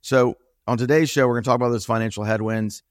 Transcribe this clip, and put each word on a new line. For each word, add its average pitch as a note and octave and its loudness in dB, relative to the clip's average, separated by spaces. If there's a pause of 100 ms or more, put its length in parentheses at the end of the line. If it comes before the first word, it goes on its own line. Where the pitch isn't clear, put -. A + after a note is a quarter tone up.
So B2+ 2 (300)
on A#2 -2
today's C#3+ 2
show, C3+ 2
we're A#2+ 0
gonna A#2+ -4
talk B2 2
about A#2+ 0
those A#2 -2
financial A2+ -2
headwinds A2 -2